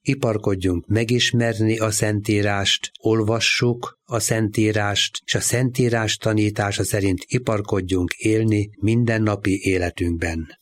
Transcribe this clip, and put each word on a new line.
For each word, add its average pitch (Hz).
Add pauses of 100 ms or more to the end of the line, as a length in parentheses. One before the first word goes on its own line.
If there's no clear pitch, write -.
iparkodjunk 101
megismerni 113
a 110
Szentírást, 104 (100)
olvassuk 113
a 120
Szentírást, 107
és -
a 110
Szentírás 120
tanítása 104
szerint 98
iparkodjunk 98
élni 110 (100)
mindennapi 107
életünkben. 85 (160)